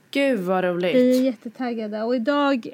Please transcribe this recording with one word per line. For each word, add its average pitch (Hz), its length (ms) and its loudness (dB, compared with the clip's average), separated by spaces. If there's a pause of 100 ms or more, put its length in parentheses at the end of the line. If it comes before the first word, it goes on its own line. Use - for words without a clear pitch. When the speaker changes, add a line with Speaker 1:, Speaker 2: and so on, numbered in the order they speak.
(100)
Speaker 1:
Gud, 269 300 0
vad 185 240 0
roligt. 180 320 0
Speaker 2:
Vi 254 220 4
är 254 40 2
jättetaggade. 220 800 -6
Och 247 140 -2
idag 277 580 0